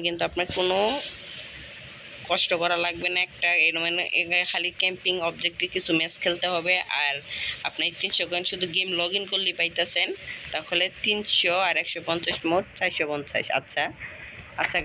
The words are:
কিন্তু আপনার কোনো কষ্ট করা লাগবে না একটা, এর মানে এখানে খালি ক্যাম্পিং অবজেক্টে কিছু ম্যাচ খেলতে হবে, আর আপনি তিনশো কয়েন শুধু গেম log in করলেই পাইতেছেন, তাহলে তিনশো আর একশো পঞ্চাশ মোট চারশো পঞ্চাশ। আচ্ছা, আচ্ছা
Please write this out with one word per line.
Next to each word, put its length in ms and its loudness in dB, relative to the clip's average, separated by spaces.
কিন্তু 220 0
আপনার 180 0
কোনো 200 4
কষ্ট 200 4
করা 140 4
লাগবে 280 0
না 140 4
একটা, 200 0
এর 180 2
মানে 180 0
এখানে 320 2
খালি 180 0
ক্যাম্পিং 320 0
অবজেক্টে 460 -2
কিছু 240 0
ম্যাচ 240 0
খেলতে 320 2
হবে, 200 2
আর 100 2
আপনি 160 -2
তিনশো 300 2
কয়েন 200 0
শুধু 160 -2
গেম 120 0
log 180 0
in 140 -2
করলেই 280 0
পাইতেছেন, 480 0
তাহলে 320 0
তিনশো 500 2
আর 140 2
একশো 260 -6
পঞ্চাশ 280 0
মোট 140 4
চারশো 340 0
পঞ্চাশ। 320 -2
আচ্ছা, 260 -2
আচ্ছা 220 0